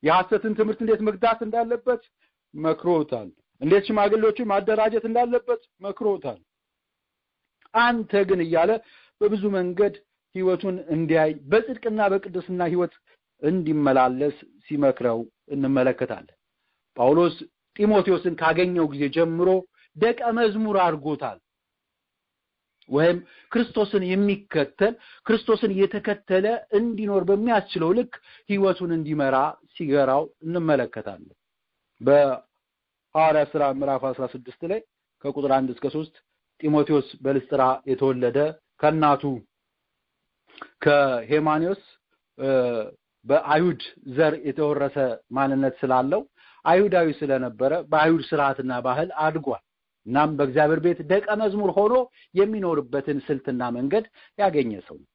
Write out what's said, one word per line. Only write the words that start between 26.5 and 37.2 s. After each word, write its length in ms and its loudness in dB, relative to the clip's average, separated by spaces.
እንዲኖር 500 0
በሚያስችለው 680 0
ልክ 200 0
ህይወቱን 440 0
እንዲመራ 440 0
ሲገራው 520 2
እንመለከታለን። 960 -4
በሐዋርያት 1500 0
ሥራ 140 0
ምዕራፍ 320 -2
አስራ 240 -4
ስድስት 340 -16
ላይ 180 -4
ከቁጥር 300 -2
አንድ 160 2
እስከ 200 -10
ሦስት 260 -8
ጢሞቴዎስ 480 2
በልስጥራ 420 -2